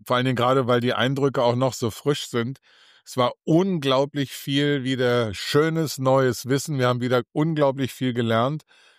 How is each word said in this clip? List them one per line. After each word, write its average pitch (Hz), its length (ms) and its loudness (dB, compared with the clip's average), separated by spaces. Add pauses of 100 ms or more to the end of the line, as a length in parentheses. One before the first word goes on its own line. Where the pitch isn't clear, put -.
vor 123 120 0
allen 127 100 0
Dingen 127 100 0
gerade, 127 300 2
weil 123 140 4
die 120 120 0
Eindrücke 135 500 0
auch 120 120 2
noch 127 180 0
so 117 180 -4
frisch - 380 -4
sind. 123 300 -4 (480)
Es - 100 -14
war 123 160 2 (120)
unglaublich 143 880 0
viel 143 520 0
wieder 123 480 0
schönes, 160 640 0
neues 131 480 2
Wissen. 139 320 -2
Wir 127 100 2
haben 123 120 0
wieder 123 220 0 (100)
unglaublich 143 640 0
viel 127 180 -2
gelernt. 120 520 0 (340)